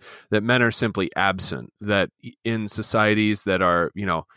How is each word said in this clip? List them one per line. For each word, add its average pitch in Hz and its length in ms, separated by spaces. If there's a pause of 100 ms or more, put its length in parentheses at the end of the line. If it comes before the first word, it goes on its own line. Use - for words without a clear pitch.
(300)
that 107 120
men 123 200
are 117 100
simply 101 460
absent, 95 640
that 101 300 (120)
i-, 123 80 (140)
in 113 240
societies 107 760
that 92 180
are, 87 320
you 101 120
know, 82 200 (120)